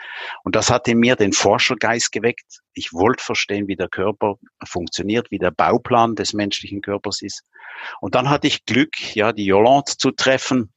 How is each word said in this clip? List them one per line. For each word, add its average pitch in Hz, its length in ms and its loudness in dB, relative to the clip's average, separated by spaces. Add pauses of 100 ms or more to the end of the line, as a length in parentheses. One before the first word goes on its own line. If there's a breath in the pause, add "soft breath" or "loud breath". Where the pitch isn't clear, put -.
(420 loud breath)
Und 95 140 0
das 107 140 2
hat 123 180 2
in 117 100 4
mir 120 160 4
den 101 180 2
Forschergeist 113 800 2
geweckt. - 520 -4 (100)
Ich - 200 -10
wollte 104 300 2
verstehen, 104 460 -4
wie 95 80 -4
der 104 120 -4
Körper 101 500 -2 (280)
funktioniert, 98 640 -4
wie - 80 -4
der 90 140 0
Bauplan 117 640 2
des 101 160 -4
menschlichen 101 480 -4
Körpers 101 420 -6
ist. 101 220 -12 (560 loud breath)
Und 98 160 -2
dann 127 120 2
hatte 147 200 2
ich - 160 -2
Glück, - 500 -2
ja, 107 180 2
die 107 120 -6
Yolande 113 540 4
zu 135 120 2
treffen, 127 680 0